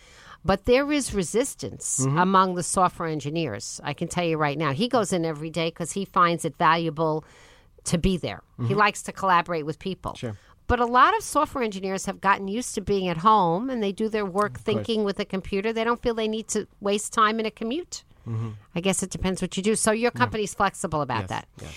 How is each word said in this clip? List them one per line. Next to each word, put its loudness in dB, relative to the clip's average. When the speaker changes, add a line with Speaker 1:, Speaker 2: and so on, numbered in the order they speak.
Speaker 1:
But 0
there 4
is -2
resistance -4
Speaker 2:
Mm-hmm. 2
Speaker 1:
among 4
the -2
software 0
engineers. -6
I -6
can -6
tell -2
you 2
right 0
now. 0
He 0
goes 0
in 0
every -4
day -2
'cause -6
he -4
finds 2
it -4
valuable 2
to 0
be 2
there. -6
He -4
Speaker 2:
Mm-hmm. 0
Speaker 1:
likes 2
to -8
collaborate 2
with -6
people. -8
Speaker 2:
Sure. -8
Speaker 1:
But 2
a 2
lot 6
of -4
software -2
engineers -4
have -6
gotten 2
used -6
to -4
being 0
at 0
home, 6
and -2
they 0
do -2
their -2
work 0
Speaker 2:
Of -18
course. 0
Speaker 1:
thinking -2
with -2
a -4
computer. -4
They -2
don't 0
feel 0
they 0
need -4
to -2
waste -2
time 4
in -2
a -4
commute. -6
Speaker 2:
Mm-hmm. -4
Speaker 1:
I -4
guess 0
it -6
depends -2
what -4
you -2
do. 2
So 2
your 0
Speaker 2:
Yeah. -6
Speaker 1:
company's -2
flexible -2
about -2
Speaker 2:
Yes, -10
Speaker 1:
that. -8
Speaker 2:
yes. -12